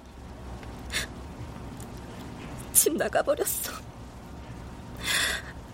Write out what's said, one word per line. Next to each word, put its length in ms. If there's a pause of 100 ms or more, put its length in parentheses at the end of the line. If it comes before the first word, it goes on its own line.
(2750)
집 220
나가버렸어. 760 (2000)